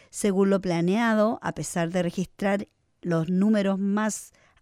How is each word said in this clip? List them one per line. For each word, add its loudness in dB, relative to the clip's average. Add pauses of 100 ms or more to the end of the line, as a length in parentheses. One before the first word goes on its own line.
(120)
según 2
lo 2
planeado, 2
a -6
pesar -4
de -2
registrar -4 (320)
los 0
números 2
más -4 (300)